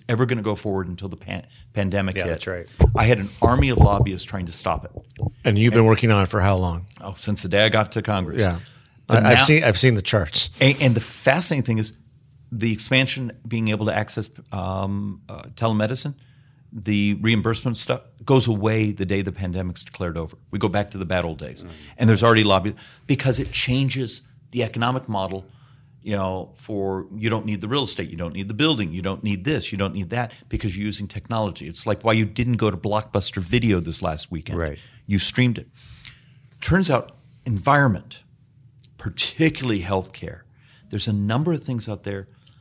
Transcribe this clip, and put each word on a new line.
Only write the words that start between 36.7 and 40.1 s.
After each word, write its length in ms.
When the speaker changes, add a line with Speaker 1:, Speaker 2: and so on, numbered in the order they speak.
Speaker 1:
out 260
environment, 760
particularly 840
healthcare, 600